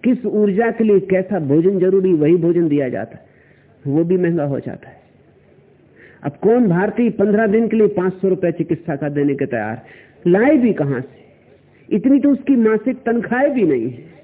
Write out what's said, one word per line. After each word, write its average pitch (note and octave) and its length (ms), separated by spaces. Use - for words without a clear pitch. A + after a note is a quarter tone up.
किस A#3+ 220
ऊर्जा G#3 460
के A3+ 120
लिए G3+ 160
कैसा F#3 400
भोजन E3 400
जरूरी, F#3+ 340
वही D3+ 220
भोजन E3+ 320
दिया C#3+ 220
जाता A2+ 280
है, - 80
वो D3 160
भी F3+ 140
महंगा E3+ 260
हो C#3 160
जाता - 300
है। - 120
अब C#3+ 80
कौन A3+ 360
भारतीय G#3 420
पन्द्रह G#3 380
दिन A3 200
के A3 100
लिए G#3 100
पांच F#3 260
सौ F#3+ 140
रुपए F#3 240
चिकित्सा D#3+ 440
का D3 140
देने C#3+ 260
के C#3 100
तैयार? A2+ 400
लाए A#3+ 300
भी A#3+ 160
कहां C#3 280
से? - 200
इतनी C4 240
तो C#4+ 120
उसकी C4+ 240
मासिक A3 420
तनख्वाह A#3+ 500
भी B3+ 160
नहीं B2+ 260
है। - 220